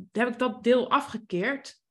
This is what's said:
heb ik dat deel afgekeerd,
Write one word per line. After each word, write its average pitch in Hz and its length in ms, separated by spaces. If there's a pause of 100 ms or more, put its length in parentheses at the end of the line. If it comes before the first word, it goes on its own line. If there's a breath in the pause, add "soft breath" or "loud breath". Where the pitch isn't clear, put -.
(120)
heb 233 160
ik 240 120
dat 254 240
deel 240 280
afgekeerd, 262 1000